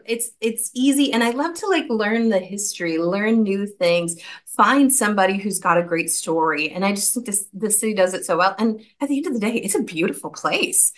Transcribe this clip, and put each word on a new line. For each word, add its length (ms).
it's, 260
it's 340
easy. 380
And 100
I 80
love 260
to, 120
like, 200
learn 420
the 100
history, 580
learn 460
new 220
things, 500
find 480
somebody 460
who's 220
got 180
a 60
great 260
story. 600
And 140
I 80
just 220
think 120
this, 280
the 160
city 240
does 180
it 120
so 120
well. 220
And 260
at 80
the 80
end 120
of 60
the 40
day, 160
it's 220
a 60
beautiful 480
place. 680